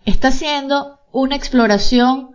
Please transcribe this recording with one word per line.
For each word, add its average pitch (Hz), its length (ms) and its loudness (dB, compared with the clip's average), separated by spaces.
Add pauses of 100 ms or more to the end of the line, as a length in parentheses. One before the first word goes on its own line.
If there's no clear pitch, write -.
está 240 240 2
haciendo 285 720 -4 (100)
una 269 240 -2
exploración 247 1000 0